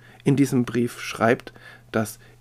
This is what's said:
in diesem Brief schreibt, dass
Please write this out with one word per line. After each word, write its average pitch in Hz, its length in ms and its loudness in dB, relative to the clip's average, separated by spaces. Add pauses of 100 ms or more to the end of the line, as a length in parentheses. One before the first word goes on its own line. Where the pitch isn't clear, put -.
(240)
in 139 120 4
diesem 135 280 2
Brief 120 360 -4
schreibt, - 520 -2 (400)
dass 110 260 -2 (220)